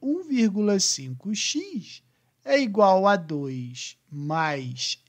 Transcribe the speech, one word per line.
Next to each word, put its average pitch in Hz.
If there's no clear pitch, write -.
um 302
vírgula 208
cinco 135
x 311
é 277
igual 196
a 202
dois 135
mais 143